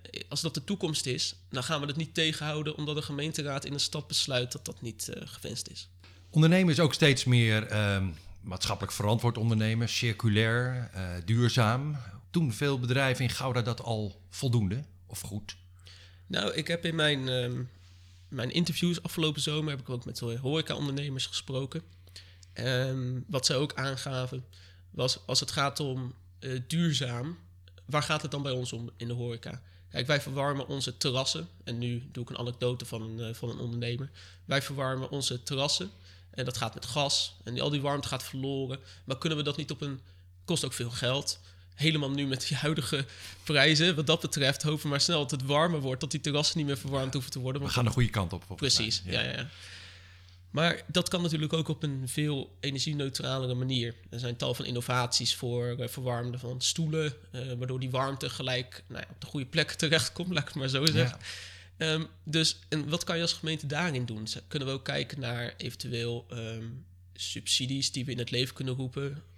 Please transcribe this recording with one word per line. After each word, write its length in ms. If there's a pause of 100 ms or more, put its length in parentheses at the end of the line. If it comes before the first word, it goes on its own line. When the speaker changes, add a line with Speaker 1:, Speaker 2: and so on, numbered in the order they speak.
(280)
Speaker 1:
Als 120
dat 140
de 100
toekomst 420
is, 280 (160)
dan 120
gaan 180
we 60
het 100
niet 180
tegenhouden... 640
omdat 200
de 60
gemeenteraad 600
in 80
een 80
stad 260
besluit 460
dat 120
dat 180
niet, 260
eh, 160
gewenst 440
is. 200 (420)
Speaker 2:
Ondernemen 420
is 80
ook 140
steeds 300
meer, 420
ehm, 400 (340)
maatschappelijk 540
verantwoord 440
ondernemen, 500
circulair, 1040
eh, 100 (220)
duurzaam. 720 (340)
Doen 220
veel 260
bedrijven 460
in 60
Gouda 320
dat 200
al 380 (100)
voldoende 540 (220)
of 140
goed? 360 (720)
Speaker 1:
Nou, 260
ik 160
heb 160
in 100
mijn, 340
ehm, 340 (640)
mijn 220
interviews 520
afgelopen 400
zomer 280
heb 100
ik 100
ook 140
met 140
horecaondernemers 1080
gesproken. 560 (720)
Ehm, 720
wat 200
zij 100
ook 180
aangaven 680 (460)
was: 360
als 140
het 100
gaat 300
om, 340 (240)
eh, 120 (160)
duurzaam, 720 (460)
waar 180
gaat 200
het 80
dan 120
bij 100
ons 200
om 240
in 100
de 80
horeca? 480 (280)
Kijk, 160
wij 140
verwarmen 480
onze 280
terrassen. 520 (160)
En 140
nu 340
doe 100
ik 80
een 80
anekdote 460
van 180
een, 180
eh, 140
van 160
een 80
ondernemer. 520 (340)
Wij 180
verwarmen 480
onze 320
terrassen. 480 (400)
En 140
dat 120
gaat 180
met 120
gas. 580
En 80
die, 100
al 80
die 100
warmte 280
gaat 140
verloren. 560 (260)
Maar 140
kunnen 200
we 60
dat 120
niet 140
op 100
een, 200 (440)
kost 200
ook 80
veel 180
geld. 500 (340)
Helemaal 360
nu 160
met 220
die 80
huidige 480 (400)
prijzen. 520
Wat 100
dat 140
betreft 420
hopen 200
we 60
maar 120
snel 200
dat 100
het 120
warmer 380
wordt, 200
dat 100
die 100
terrassen 380
niet 80
meer 120
verwarmd 340
hoeven 180
te 80
worden, 220
Speaker 2:
We 60
Speaker 1:
want 120
Speaker 2:
gaan 60
de 60
goede 200
kant 220
op, 140
volgens 280
Speaker 1:
Precies, 280
Speaker 2:
mij. 120
Speaker 1:
ja, 80
ja. 260 (1000)
Maar 360
dat 220
kan 140
natuurlijk 300
ook 160
op 140
een 260
veel 520
energie-neutralere 920
manier. 400 (160)
Er 80
zijn 180
tal 180
van 100
innovaties 680
voor, 320 (120)
eh, 100
verwarmde 500
van 220
stoelen, 520 (180)
eh, 100 (180)
waardoor 220
die 100
warmte 400
gelijk, 560
nou 140
ja, 100
op 100
de 60
goede 200
plek 300
<laughs> 60
terechtkomt, 500
laat 100
ik 60
het 80
maar 120
zo 180
zeggen. 320 (600)
Speaker 2:
Ja. 140
Speaker 1:
Ehm, 120 (200)
dus, 340 (100)
en 200
wat 160
kan 120
je 60
als 100
gemeente 340
daarin 400
doen? 220
Z-, 80 (120)
kunnen 200
we 60
ook 100
kijken 360
naar 360
eventueel, 760
ehm, 340 (500)
subsidies 800
die 120
we 80
in 60
het 120
leven 240
kunnen 200
roepen 480 (160)